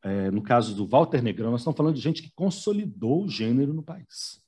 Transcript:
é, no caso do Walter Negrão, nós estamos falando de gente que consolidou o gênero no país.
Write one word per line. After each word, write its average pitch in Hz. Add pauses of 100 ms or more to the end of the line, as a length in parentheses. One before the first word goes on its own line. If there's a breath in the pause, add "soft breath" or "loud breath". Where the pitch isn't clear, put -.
é, 98
no 104
caso 117
do 101
Walter 135
Negrão, 113
nós 120
estamos 156
falando 156
de 131
gente 160
que -
consolidou 175
o 180
gênero 123
no 156
país. -